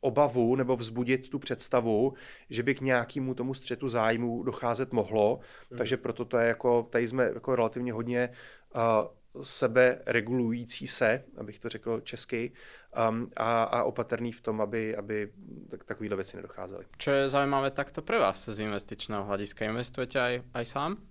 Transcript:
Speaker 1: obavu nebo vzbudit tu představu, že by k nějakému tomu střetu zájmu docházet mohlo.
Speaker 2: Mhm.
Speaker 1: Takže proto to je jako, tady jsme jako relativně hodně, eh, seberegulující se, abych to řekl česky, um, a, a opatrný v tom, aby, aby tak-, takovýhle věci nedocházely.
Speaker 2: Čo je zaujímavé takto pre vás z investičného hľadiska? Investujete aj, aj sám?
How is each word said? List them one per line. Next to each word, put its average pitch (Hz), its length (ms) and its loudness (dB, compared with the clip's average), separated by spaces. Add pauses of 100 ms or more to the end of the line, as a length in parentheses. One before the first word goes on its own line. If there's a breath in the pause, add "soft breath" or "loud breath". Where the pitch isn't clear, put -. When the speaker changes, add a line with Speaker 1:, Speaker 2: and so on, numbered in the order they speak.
Speaker 1:
obavu 127 560 4
nebo 131 200 2
vzbudit 120 520 -2
tu 131 100 -6
představu, 120 760 2 (360 loud breath)
že 113 120 -2
by 127 120 2
k 131 60 -6
nějakému 127 540 0
tomu 131 200 -4
střetu 131 340 -6
zájmu 117 540 0
docházet 120 500 -2
mohlo. 110 480 4 (300 loud breath)
Speaker 2:
Mhm. 123 80 -10
Speaker 1:
Takže 120 180 0
proto 120 280 -6
to 123 140 0
je 117 100 6
jako, 120 420 2
tady 120 180 2
jsme 127 160 2
jako 120 320 0
relativně 117 360 0
hodně, 120 380 -2 (460 loud breath)
eh, 120 40 0 (600)
seberegulující 120 1400 2
se, 123 380 2 (120)
abych 107 220 -14
to 120 100 -10
řekl 117 320 -4
česky, 120 520 -4 (580 loud breath)
um, 113 260 -4
a, 113 260 2
a 120 200 2
opatrný 117 500 -2
v - 80 -18
tom, 110 200 -4
aby, 110 360 -2
aby 104 360 -6 (380)
tak-, - 140 -14
takovýhle 104 320 -6
věci 95 200 -8
nedocházely. 92 480 -14 (140)
Speaker 2:
Čo - 120 -2
je 139 180 4
zaujímavé 139 420 2
takto 139 320 -6
pre 233 160 0
vás 101 300 2
z 107 120 -6
investičného 104 680 -6
hľadiska? 101 400 -4
Investujete 123 540 -6
aj, 123 140 0 (200)
aj 120 100 -4
sám? 156 320 -4 (140)